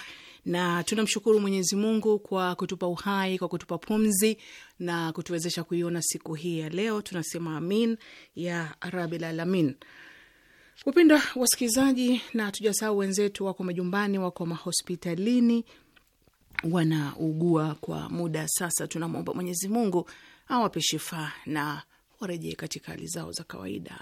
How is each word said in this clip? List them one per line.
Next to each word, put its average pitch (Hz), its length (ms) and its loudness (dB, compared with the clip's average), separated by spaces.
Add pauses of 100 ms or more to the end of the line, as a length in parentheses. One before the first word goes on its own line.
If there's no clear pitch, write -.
(460)
Na 175 380 2
tunamshukuru 214 560 4
Mwenyezi 196 360 0
Mungu 214 440 2
kwa 185 360 -2
kutupa 180 320 -4
uhai, 190 520 0
kwa 180 80 -4
kutupa 170 300 -6
pumzi 214 600 4 (420)
na 170 340 -2
kutuwezesha 170 500 -4
kuiona 170 380 -2
siku - 320 -4
hii 165 260 -4
ya 156 100 -6
leo. 208 320 -2
Tunasema 165 560 -6
amin 220 400 0 (380)
ya 170 460 -4
Rabbil 170 420 -4
Alamin. 165 520 2 (1120)
Wapendwa 302 360 8 (140)
wasikilizaji, 247 840 4 (120)
na 220 120 0
hatujasahau 202 520 0
wenzetu 196 480 0
wako 190 180 -4
majumbani, 185 560 0
wako 180 260 -2
mahospitalini, 185 1200 2 (1040)
wanaugua 156 1120 2
kwa 156 280 -8
muda 160 380 -4
sasa. 165 400 -2
Tunamwomba 170 460 -4
Mwenyezi 180 340 -4
Mungu 208 420 2 (380)
awape 214 340 0
shifa 156 500 -4 (140)
na 147 380 -4 (360)
warejee 165 360 -6
katika 160 360 -10
hali 160 160 -10
zao 170 240 -8
za 170 120 -8
kawaida. - 580 -10